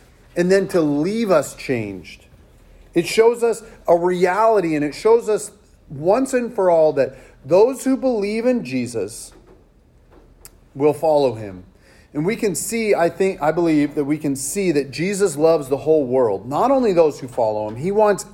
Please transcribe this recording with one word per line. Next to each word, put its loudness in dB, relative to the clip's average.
and 0
then 2
to 2
leave -2
us 2
changed. -8
It 0
shows 2
us -2
a 6
reality, 2
and -2
it -4
shows 2
us -4
once 0
and -2
for 2
all 4
that -2
those 2
who 2
believe -2
in 0
Jesus -6
will 2
follow 2
him. -12
And -4
we -2
can -2
see, -2
I 2
think, -2
I 0
believe 0
that -2
we -2
can -4
see -4
that -2
Jesus -2
loves 2
the 0
whole 2
world, 0
not 0
only 2
those 2
who -12
follow -4
him. -10
He -4
wants 2